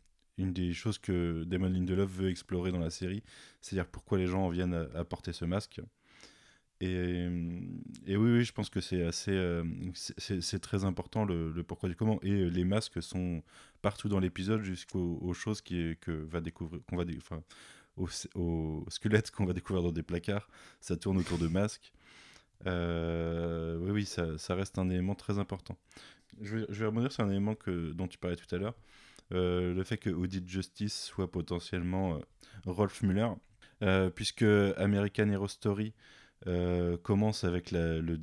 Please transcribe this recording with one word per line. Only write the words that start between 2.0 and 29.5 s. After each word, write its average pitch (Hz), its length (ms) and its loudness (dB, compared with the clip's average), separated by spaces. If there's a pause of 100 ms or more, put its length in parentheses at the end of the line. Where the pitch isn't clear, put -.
veut 95 200 0
explorer 90 420 -2
dans 90 80 0
la 82 100 0
série, 95 340 -6 (360)
c'est-à-dire 90 280 -2
pourquoi - 300 -2
les 92 100 4
gens 95 180 2
en 90 40 2
viennent 90 240 0
à, 82 140 -2 (100)
à 85 60 0
porter 87 300 -6
ce - 100 -8
masque. 90 380 -2 (960)
Et, 90 480 0 (760)
et 98 120 2
oui, 117 200 8
oui, 120 60 6
je 117 100 -4
pense 104 160 -4
que 98 120 -2
c'est 90 220 0
assez, 85 280 -2
euh, 87 320 2 (300)
c'est, - 240 -10
c'est, 92 240 -4
c'est 92 180 -4
très 98 260 -2
important 95 400 -2
le, 82 260 0
le 85 120 -4
pourquoi - 260 -4
du 87 60 -4
comment. 110 260 2
Et, 98 100 0
euh, 98 180 4
les 90 140 2
masques 98 380 0
sont 87 400 -4 (400)
partout - 260 -2
dans 101 120 2
l'épisode 92 420 2
jusqu'aux, 90 600 -2
aux 87 120 -2
choses - 280 -4
qui 87 180 -4
est, 82 200 -2
que - 120 -6
va 78 280 -4
découvrir, 82 460 -6
qu'on - 100 -4
va 87 100 0
dé-, 85 120 -4
enfin, 80 240 -10 (560)
au, 92 100 -2 (280)
au 80 540 0
squelette 104 420 2
qu'on - 140 0
va 90 80 2
découvrir 90 300 0
dans 87 80 2
des 82 120 -2
placards, 98 460 -4 (300)
ça - 160 -4
tourne 95 220 0
autour 87 200 0
de 82 100 2
masques. 98 440 -2 (720)
Euh, 82 1120 0
oui, 90 120 0
oui, 104 140 2
ça, 80 320 -2
ça - 180 -4
reste 98 220 -4
un 92 120 2
élément 92 260 0
très - 240 -4
important. 95 380 -6 (640)
Je 107 160 -4
vais, 110 120 -2
je 98 100 -6
vais 110 80 0
rebondir 117 240 0
sur - 120 -2
un 101 60 2
élément 101 260 2
que, 85 360 -4
dont 90 160 -2
tu - 100 -18
parlais 87 200 -2
tout - 160 -10
à 90 40 2
l'heure, 104 180 -2 (560)
euh, 90 420 2